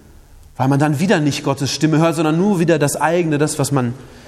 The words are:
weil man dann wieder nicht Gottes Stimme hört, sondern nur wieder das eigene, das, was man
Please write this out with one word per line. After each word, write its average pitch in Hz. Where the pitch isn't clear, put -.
weil 131
man 139
dann 147
wieder 175
nicht 147
Gottes 139
Stimme 151
hört, 165
sondern 160
nur 190
wieder 165
das 143
eigene, 160
das, 147
was 139
man 123